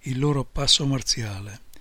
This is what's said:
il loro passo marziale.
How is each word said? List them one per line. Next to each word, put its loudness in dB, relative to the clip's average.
il -4
loro 2
passo 2
marziale. -2